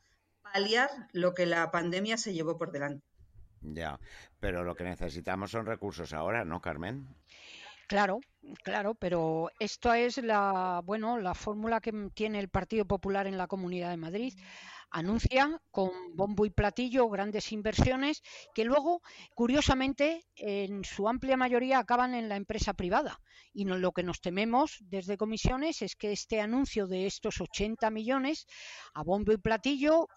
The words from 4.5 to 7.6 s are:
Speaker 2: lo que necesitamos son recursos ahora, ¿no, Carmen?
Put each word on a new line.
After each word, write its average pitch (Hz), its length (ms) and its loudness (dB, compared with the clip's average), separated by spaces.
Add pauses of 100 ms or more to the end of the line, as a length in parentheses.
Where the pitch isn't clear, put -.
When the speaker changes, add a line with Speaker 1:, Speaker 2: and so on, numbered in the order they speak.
Speaker 2:
lo 87 120 -4
que 87 80 -8
necesitamos 90 680 -4
son 113 140 -2
recursos 98 460 -6
ahora, 90 320 -2
¿no, 85 160 -4
Carmen? 92 480 -8 (800)